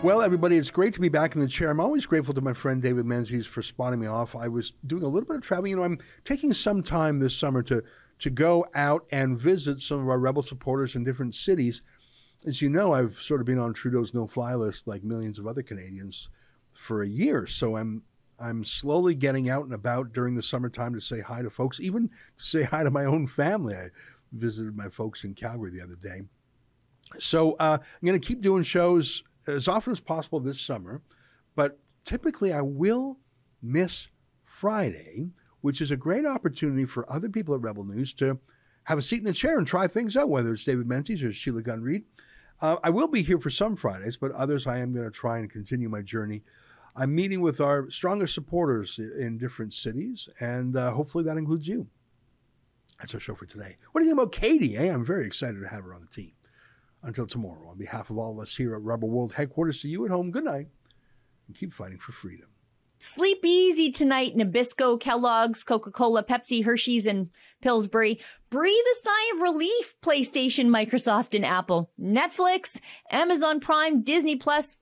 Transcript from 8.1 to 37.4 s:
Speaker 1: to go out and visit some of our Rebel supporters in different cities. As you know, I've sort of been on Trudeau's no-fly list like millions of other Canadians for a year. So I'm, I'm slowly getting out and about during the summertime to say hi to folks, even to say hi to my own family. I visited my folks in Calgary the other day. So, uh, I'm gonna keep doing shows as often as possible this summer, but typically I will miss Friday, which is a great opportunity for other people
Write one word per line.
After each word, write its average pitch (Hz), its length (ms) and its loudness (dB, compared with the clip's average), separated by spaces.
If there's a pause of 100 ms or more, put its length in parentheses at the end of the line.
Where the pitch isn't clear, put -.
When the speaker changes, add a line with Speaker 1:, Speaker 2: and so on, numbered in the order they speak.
Speaker 1:
to 143 100 -2
go 170 420 4
out 143 380 2
and 135 260 0
visit 143 440 2
some 143 200 -4
of 131 80 0
our 127 120 4
Rebel 135 240 2
supporters 131 500 -4
in 123 80 -2
different 123 320 -4
cities. 139 480 0 (640)
As 139 160 -2
you 143 60 2
know, 175 240 4
I've 123 220 2
sort 147 260 -2
of 120 80 -2
been 127 100 2
on 117 160 0
Trudeau's 123 400 0
no-fly 120 400 -2
list 110 320 -2
like 98 160 -8
millions 110 380 -6
of 104 80 -8
other 123 160 -6
Canadians 95 640 -14 (420)
for 107 320 -6
a 101 60 -2
year. 135 400 0
So 110 280 -2
I'm, 110 280 -6 (360)
I'm 113 240 -6
slowly 160 520 0
getting 135 340 0
out 139 140 -2
and 127 100 -10
about 120 380 -4
during 123 240 0
the 113 80 -2
summertime 120 500 -4
to 110 60 -6
say 120 180 -8
hi 117 240 -10
to 110 80 -6
folks, 131 300 -4
even 226 300 0
to - 40 -20 (220)
say - 260 0
hi 156 220 0
to 135 80 2
my 139 140 0
own 147 200 2
family. 143 480 0
I 90 140 -12 (420)
visited 110 460 -6
my 101 120 -8
folks 110 360 -8
in 98 100 -10
Calgary 113 380 -8
the 90 100 -12
other 87 140 -16
day. 95 240 -14 (1000)
So, 160 360 4
uh, 156 260 4
I'm - 260 -8
gonna 185 140 4
keep 247 200 -4
doing 190 220 4
shows 175 640 2 (220)
as 143 220 -2
often 220 240 0
as 190 80 -4
possible 160 400 -4
this 135 200 -6
summer, 110 420 -8 (520)
but 143 240 0 (260)
typically 233 480 -2
I 147 100 0
will 214 580 0 (420)
miss 160 460 -2 (340)
Friday, 180 880 -4 (300)
which 143 200 -2
is 147 120 -2
a 139 40 0
great 185 300 -2
opportunity 143 580 -2
for 127 240 -6
other 165 200 -4
people 190 260 -2